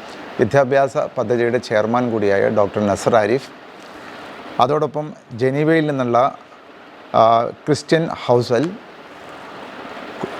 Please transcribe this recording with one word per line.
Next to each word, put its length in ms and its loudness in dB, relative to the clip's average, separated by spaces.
വിദ്യാഭ്യാസ 580 2
പദ്ധതിയുടെ 600 0
ചെയർമാൻ 540 0
കൂടിയായ 380 2
ഡോക്ടർ 380 2
നസർ 280 2
ആരിഫ്, 340 2
അതോടൊപ്പം 540 0
ജനീവയിൽ 540 2
നിന്നുള്ള, 480 2
ആ, 280 6
ക്രിസ്ത്യൻ 640 0
ഹൗസൽ, 440 2